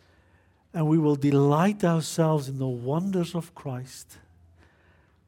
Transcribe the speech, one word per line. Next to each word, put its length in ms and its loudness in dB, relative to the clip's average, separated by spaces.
And 140 0
we 100 4
will 180 4
delight 680 2
ourselves 640 0
in 120 -8
the 80 -4
wonders 680 -4
of 180 -10
Christ, 640 -14